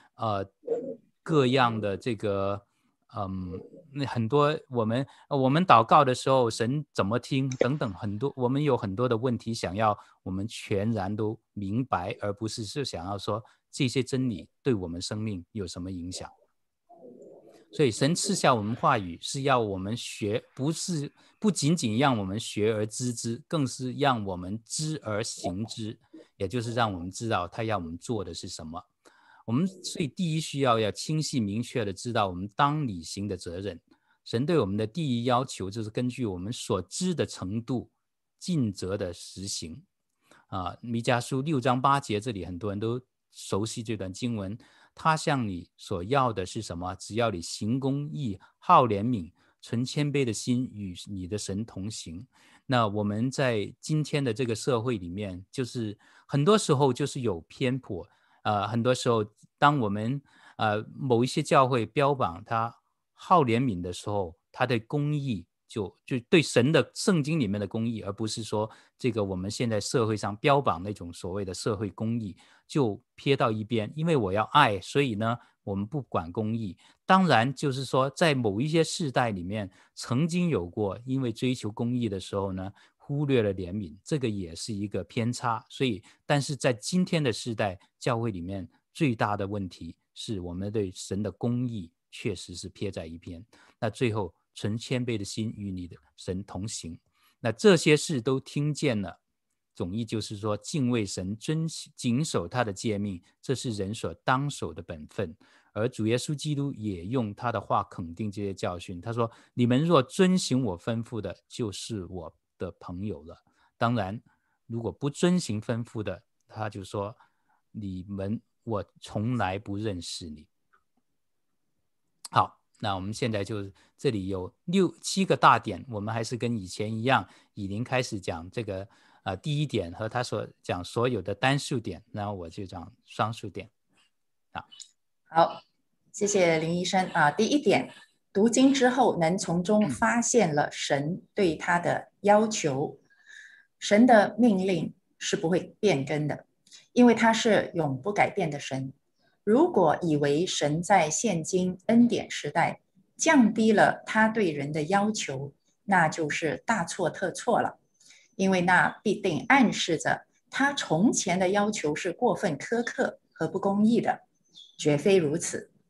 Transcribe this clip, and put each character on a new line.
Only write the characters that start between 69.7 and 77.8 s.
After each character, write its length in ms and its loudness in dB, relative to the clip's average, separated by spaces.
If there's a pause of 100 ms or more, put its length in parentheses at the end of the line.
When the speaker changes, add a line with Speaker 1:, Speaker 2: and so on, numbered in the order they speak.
Speaker 1:
社 280 0
会 100 0
上 200 -4
标 240 4
榜 200 0
那 100 -6
种 220 -10
所 200 -8
谓 120 -4
的 80 -8
社 220 -2
会 140 -4
公 300 -4
义， 180 -10 (300)
就 340 0 (140)
撇 200 0
到 160 2
一 120 -4
边。 320 -2
因 100 -4
为 100 4
我 160 2
要 120 2
爱， 360 4
所 220 0
以 140 0
呢， 220 0 (260)
我 100 -4
们 120 -2
不 180 -6
管 280 -4
公 240 -2
义。 220 -6 (280)
当 220 6
然， 260 6
就 180 -2
是 120 -4